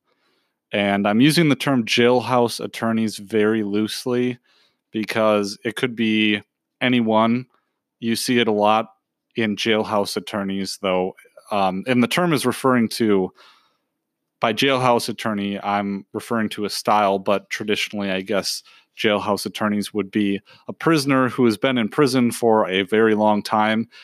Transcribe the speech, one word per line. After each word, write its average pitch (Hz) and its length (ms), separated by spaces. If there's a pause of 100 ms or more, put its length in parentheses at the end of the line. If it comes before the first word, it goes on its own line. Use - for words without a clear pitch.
(720)
And 101 360
I'm 104 140
using 156 280
the 139 80
term 131 300
jailhouse 120 760
attorneys 113 540
very 107 460
loosely 120 760 (520)
because 107 760
it 117 120
could 123 200
be 107 460 (380)
anyone. 117 640 (540)
You 113 160
see 123 220
it 117 100
a 110 40
lot 107 400 (420)
in 110 220
jailhouse 107 600
attorneys, 98 640
though. 92 340 (340)
Um, 95 360
and 123 160
the 120 60
term 170 260
is 123 100
referring 123 460
to, 98 420 (1080)
by 113 140
jailhouse 127 540
attorney, 101 520
I'm 101 540
referring 110 360
to 104 140
a 98 60
style, 104 480
but 98 320
traditionally, 101 600
I 95 120
guess, 98 400 (340)
jailhouse 104 500
attorneys 104 480
would 98 160
be 101 300 (260)
a - 60
prisoner 135 560
who 123 160
has 110 120
been 131 220
in 110 100
prison 123 440
for 110 340
a 92 160
very 110 320
long 104 280
time 110 460 (160)